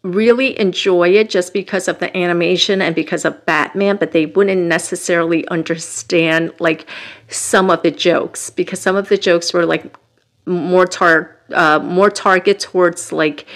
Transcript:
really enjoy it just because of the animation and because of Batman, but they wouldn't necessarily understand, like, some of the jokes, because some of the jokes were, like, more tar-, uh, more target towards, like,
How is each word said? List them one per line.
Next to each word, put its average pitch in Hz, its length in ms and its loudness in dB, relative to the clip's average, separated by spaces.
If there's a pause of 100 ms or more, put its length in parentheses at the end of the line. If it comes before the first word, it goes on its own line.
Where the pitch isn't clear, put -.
really 233 520 2
enjoy 185 520 2
it 208 200 4
just 180 240 -2
because 190 360 -4
of 175 100 -4
the - 180 -6
animation 175 640 0
and 165 140 0
because 160 300 -4
of 151 200 -4
Batman, 196 520 0
but 165 160 -2
they 156 140 2
wouldn't 190 420 0
necessarily 170 800 0
understand, 165 1120 -2
like, 160 260 -2 (400)
some 190 440 0
of 170 120 2
the 170 80 2
jokes, - 600 -2
because 185 280 -6
some 190 160 -2
of 196 140 -2
the 202 100 2
jokes 175 340 0
were, 175 140 2
like, - 300 -4 (500)
more 180 400 2
tar-, 170 500 2 (160)
uh, 156 280 2
more 180 280 2
target 196 520 0
towards, 175 500 -2
like, 156 460 -4